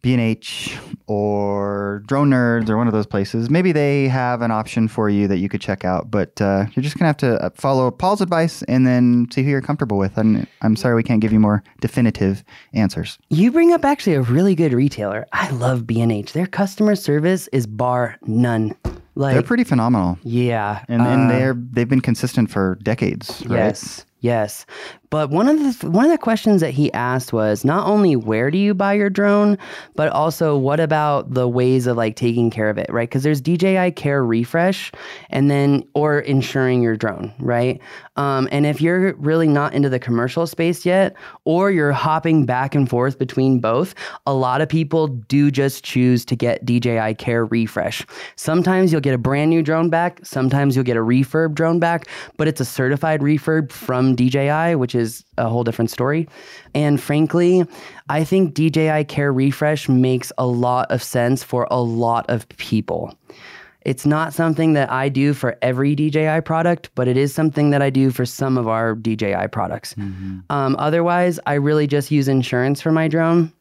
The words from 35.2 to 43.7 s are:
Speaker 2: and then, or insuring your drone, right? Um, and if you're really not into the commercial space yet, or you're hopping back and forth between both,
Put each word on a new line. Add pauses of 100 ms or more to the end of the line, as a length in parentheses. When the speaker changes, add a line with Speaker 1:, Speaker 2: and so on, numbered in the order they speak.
Speaker 2:
and
then, (100)
or
insuring
your
drone,
right? (360)
Um,
and
if
you're
really
not
into
the
commercial
space
yet, (300)
or
you're
hopping
back
and
forth
between
both, (320)